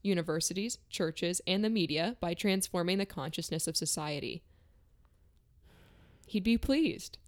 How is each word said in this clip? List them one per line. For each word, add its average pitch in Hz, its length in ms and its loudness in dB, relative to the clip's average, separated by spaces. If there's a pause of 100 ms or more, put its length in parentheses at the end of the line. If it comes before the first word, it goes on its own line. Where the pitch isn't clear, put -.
universities, 180 800 0 (100)
churches, 175 560 0
and 190 180 2
the 220 60 4
media 175 500 0
by 175 140 -2
transforming 190 640 2
the 196 80 0
consciousness 160 640 -4
of 160 100 -2
society." 151 640 -4 (1800)
He'd 202 180 -2
be 226 140 6
pleased. - 600 0 (100)